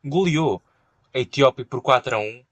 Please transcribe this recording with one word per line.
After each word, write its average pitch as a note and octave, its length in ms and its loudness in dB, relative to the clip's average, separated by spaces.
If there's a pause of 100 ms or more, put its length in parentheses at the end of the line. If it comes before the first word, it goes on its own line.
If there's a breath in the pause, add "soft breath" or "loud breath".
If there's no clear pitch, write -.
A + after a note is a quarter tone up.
goleou D#3 580 -2 (500)
a C3 60 -4
Etiópia B2+ 460 0
por B2 180 -10
quatro B2 340 0
a - 40 0
um. A2+ 320 -10